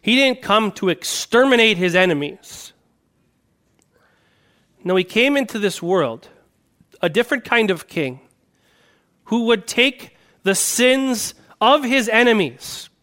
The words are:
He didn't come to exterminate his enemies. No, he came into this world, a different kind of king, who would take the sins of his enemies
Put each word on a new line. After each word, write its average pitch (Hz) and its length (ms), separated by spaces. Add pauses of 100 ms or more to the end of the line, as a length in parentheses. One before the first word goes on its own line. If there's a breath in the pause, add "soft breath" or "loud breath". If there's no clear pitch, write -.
He 220 140
didn't 262 260
come 208 300
to - 180
exterminate 233 880
his 180 160
enemies. 170 800 (2000)
No, 180 120
he 185 80
came 254 340
into 254 220
this 202 240
world, 165 460 (720)
a 175 100
different 220 360
kind 226 240
of 170 180
king, 135 340 (1040)
who 233 200
would 226 220
take - 500 (240 soft breath)
the 190 140
sins 254 800 (260 soft breath)
of 269 220
his 247 260
enemies 220 800 (140)